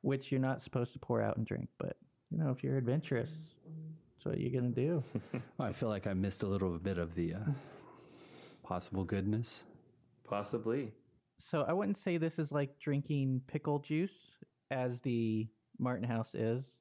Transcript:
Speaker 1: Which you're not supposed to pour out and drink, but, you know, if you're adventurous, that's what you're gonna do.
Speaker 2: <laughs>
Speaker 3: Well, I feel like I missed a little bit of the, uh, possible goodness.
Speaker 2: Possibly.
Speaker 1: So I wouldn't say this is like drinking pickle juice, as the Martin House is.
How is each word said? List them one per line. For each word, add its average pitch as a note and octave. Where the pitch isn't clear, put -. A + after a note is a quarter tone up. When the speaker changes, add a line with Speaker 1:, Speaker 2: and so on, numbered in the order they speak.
Speaker 1:
Which C3+
you're C3+
not C3
supposed -
to -
pour A2+
out G#2+
and A2+
drink, -
but, -
you -
know, D#3
if C3+
you're C3+
adventurous, C3
that's -
what -
you're B2
gonna B2
do. C#3
Speaker 2:
<laughs> A#2+
Speaker 3:
Well, B2
I G2+
feel A#2+
like G2+
I G2
missed F#2+
a G2+
little F#2+
bit F#2
of E2
the, E2
uh, G2+
possible F#2
goodness. G#2
Speaker 2:
Possibly. A2+
Speaker 1:
So D3+
I D#3+
wouldn't G3
say F3
this D#3+
is D3
like C#3+
drinking C#3
pickle D3
juice, D#3
as B2+
the A2
Martin B2
House A2+
is. A#2